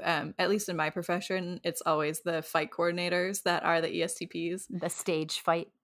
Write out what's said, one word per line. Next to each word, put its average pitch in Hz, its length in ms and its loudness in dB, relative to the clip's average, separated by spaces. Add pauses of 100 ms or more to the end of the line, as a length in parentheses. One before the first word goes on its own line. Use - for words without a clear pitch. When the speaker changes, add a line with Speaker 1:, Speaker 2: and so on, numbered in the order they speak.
Speaker 1:
um, 156 340 0
at 180 100 4
least 208 200 2
in 180 80 -2
my 156 140 2
profession, 180 760 -2
it's 170 200 -2
always 156 360 2
the 165 220 -2
fight 156 280 0
coordinators 175 720 0
that 175 220 2
are 165 160 4
the 165 120 0
E 165 120 0
S 165 100 -2
T - 120 -6
Ps. 170 440 -6
Speaker 2:
The 175 180 -2
stage 160 520 -2
fight, 170 320 0 (120)